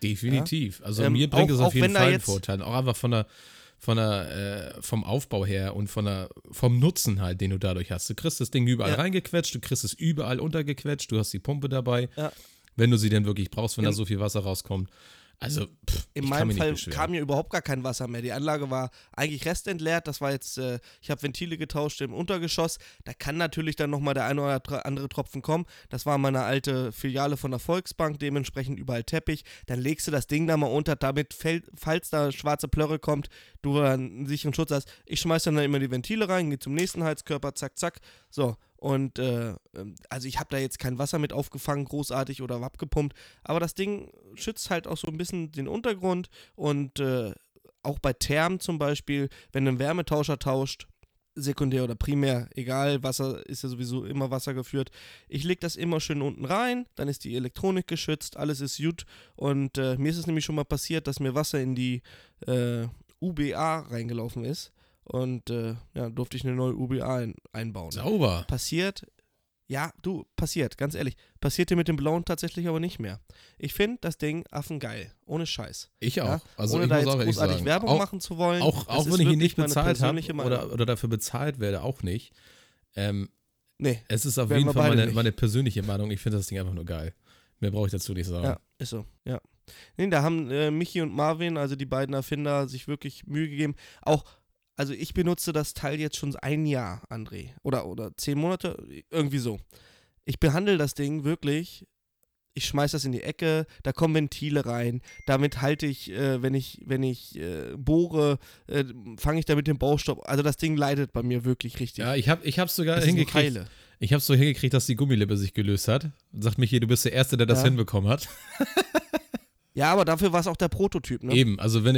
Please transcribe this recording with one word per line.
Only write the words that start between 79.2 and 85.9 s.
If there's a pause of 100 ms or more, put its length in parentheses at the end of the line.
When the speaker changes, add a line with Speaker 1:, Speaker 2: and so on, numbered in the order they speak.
Speaker 1:
ihn
Speaker 2:
wirklich
Speaker 1:
nicht
Speaker 2:
meine
Speaker 1:
bezahlt (120)
Speaker 2:
persönliche
Speaker 1:
hab
Speaker 2:
Meinung.
Speaker 1:
oder,
oder
dafür
bezahlt
werde,
auch
nicht. (600)
Ähm, (500)
Speaker 2:
Nee,
Speaker 1:
es
ist
auf
Speaker 2:
werden
Speaker 1:
jeden
Speaker 2:
wir
Speaker 1:
Fall
Speaker 2:
beide
Speaker 1:
meine,
Speaker 2:
nicht.
Speaker 1:
meine
persönliche
Meinung.